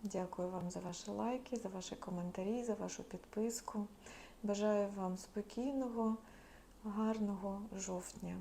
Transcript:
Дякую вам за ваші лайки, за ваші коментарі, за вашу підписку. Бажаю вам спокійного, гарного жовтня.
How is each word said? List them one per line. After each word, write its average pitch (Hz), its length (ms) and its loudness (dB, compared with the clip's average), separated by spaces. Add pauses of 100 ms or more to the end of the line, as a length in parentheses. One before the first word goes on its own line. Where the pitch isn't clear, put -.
Дякую 185 460 0
вам 180 220 0
за 175 80 -2
ваші 180 320 -4
лайки, 240 440 0
за 220 140 -2
ваші 185 260 -4
коментарі, 185 680 0
за 233 100 4
вашу 185 300 -2
підписку. 214 840 -2 (560)
Бажаю 202 540 6
вам 185 200 0
спокійного, 233 1000 2 (680)
гарного 202 800 2 (140)
жовтня. 185 640 -4